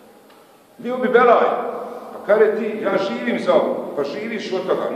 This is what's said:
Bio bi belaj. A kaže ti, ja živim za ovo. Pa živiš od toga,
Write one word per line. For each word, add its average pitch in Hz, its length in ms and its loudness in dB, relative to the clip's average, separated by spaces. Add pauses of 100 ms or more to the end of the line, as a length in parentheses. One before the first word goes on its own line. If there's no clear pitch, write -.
(800)
Bio 240 180 -6
bi - 120 0
belaj. 240 380 6 (680)
A - 120 -14
kaže 214 300 4
ti, 220 260 -4
ja 190 160 -2
živim 233 420 -4
za 175 140 2
ovo. - 420 0
Pa 143 80 -2
živiš 202 480 -8
od 185 140 -4
toga, 151 300 -2